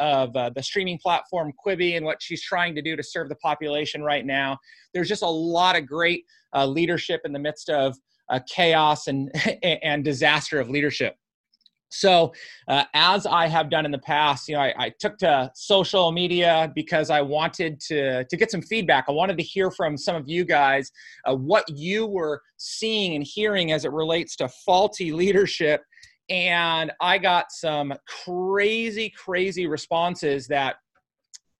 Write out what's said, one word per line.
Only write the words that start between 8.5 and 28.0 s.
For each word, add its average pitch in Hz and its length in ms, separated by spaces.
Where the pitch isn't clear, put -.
chaos 156 560
and, 139 240
<laughs> - 140
and 151 420
disaster 147 540
of 117 100
leadership. 139 480
So, 175 420
uh, 139 260
as 180 320
I 170 220
have 160 240
done 156 140
in 147 80
the 135 60
past, 147 500
you 147 80
know, 143 60
I, 131 140
I 113 220
took 202 200
to 139 360
social 190 560
media 175 640
because 156 340
I 151 120
wanted 151 640
to, 135 420
to 165 120
get 220 140
some 180 120
feedback. 165 440
I 143 60
wanted 175 240
to 165 80
hear 190 260
from 151 260
some 175 200
of 139 120
you 175 160
guys, 139 460
uh, 135 120
what 160 320
you 180 380
were 160 360
seeing 214 580
and 147 80
hearing 196 480
as 151 140
it 135 80
relates 160 440
to 131 120
faulty 185 640
leadership. 175 720
And 170 600
I 180 180
got 180 340
some 147 420